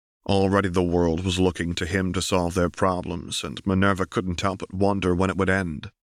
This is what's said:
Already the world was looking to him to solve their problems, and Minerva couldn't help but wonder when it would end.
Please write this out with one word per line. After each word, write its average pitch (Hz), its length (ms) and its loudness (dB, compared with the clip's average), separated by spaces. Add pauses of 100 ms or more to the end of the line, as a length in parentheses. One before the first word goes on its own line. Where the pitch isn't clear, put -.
(260)
Already 98 420 2
the 90 140 2
world 87 420 2
was 90 140 0
looking 87 380 0
to 92 100 -6
him 92 280 0
to 92 60 -2
solve 90 340 0
their 87 140 2
problems, 90 760 -4
and - 200 -10
Minerva 95 420 2
couldn't 90 340 -4
help 95 180 -2
but - 160 -10
wonder 95 400 2
when 92 160 2
it 80 60 -4
would 92 120 0
end. 92 440 -2 (220)